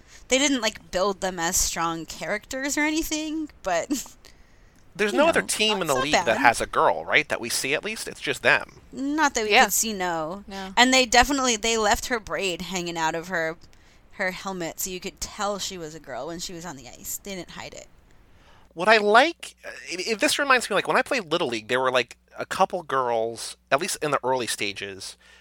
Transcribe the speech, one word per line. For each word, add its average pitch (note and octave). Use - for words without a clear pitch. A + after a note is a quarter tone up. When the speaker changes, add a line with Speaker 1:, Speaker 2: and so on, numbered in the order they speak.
Speaker 1:
They B3+
didn't, C#4
like, -
build F#3+
them F#3
as F3
strong E3
characters C4
or D4+
anything, D#4
but E3+
<laughs> -
Speaker 2:
There's G#3
Speaker 1:
you F4+
Speaker 2:
no D4+
other C#4+
Speaker 1:
know, G3
Speaker 2:
team G#3+
in E3
Speaker 1:
that's -
Speaker 2:
the C3+
Speaker 1:
not B2+
Speaker 2:
league D3+
that F#3+
Speaker 1:
bad. A2
Speaker 2:
has B2
a A2
girl, G#2+
right? B2
That -
we A#2
see, C3
at -
least. G#3+
It's -
just -
them. -
Speaker 1:
Not C#4+
that A3+
we G#3+
Speaker 3:
Yeah. A#3
Speaker 1:
could G3
see, A3
no. F3+
Speaker 3:
No. G3
Speaker 1:
And B3+
they C4
definitely, B3
they A3+
left A3
her A#3+
braid F3
hanging F3
out D#3+
of E3
her, E3
her F#3
helmet, F3+
so F#3+
you F3+
could F3+
tell G3+
she F#3+
was D#3+
a D#3+
girl C#3
when E3+
she -
was E3+
on E3+
the B2+
ice. -
They G3+
didn't F3
hide C#3
it. -
Speaker 2:
What F3+
I A3+
like, A3
uh, -
if, E3+
if A3
this D4
reminds C4
me, G#3+
like, E3
when D#3+
I B3
played C4
Little E3+
League, A2
there B2+
were, C3
like, B2
a B2
couple -
girls, A#2+
at C#3
least G3+
in D3+
the C3+
early B2
stages, G2